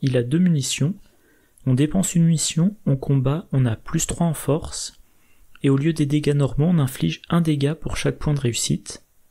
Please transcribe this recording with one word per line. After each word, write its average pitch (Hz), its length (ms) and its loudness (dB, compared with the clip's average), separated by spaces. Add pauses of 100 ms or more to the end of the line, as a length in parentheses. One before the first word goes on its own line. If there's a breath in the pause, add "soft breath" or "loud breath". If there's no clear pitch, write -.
il 131 140 2
a 123 60 2
deux 123 160 0
munitions. 170 560 2 (720 soft breath)
On 131 80 2
dépense 151 400 0
une 165 100 4
munition, 165 600 0
on 139 120 2
combat, 139 560 -2
on 135 120 2
a 110 120 0
plus - 300 -4
trois - 200 -2
en 160 80 0
force. - 680 -6 (600 soft breath)
Et 139 80 2
au 135 60 4
lieu 151 160 0
des 156 140 0
dégâts 147 280 0
normaux, 139 320 2
on 175 120 4
inflige 156 500 -2
un 170 120 2
dégât 151 340 0
pour - 220 -8
chaque - 220 -2
point 151 160 0
de 143 60 -2
réussite. - 640 -4 (260)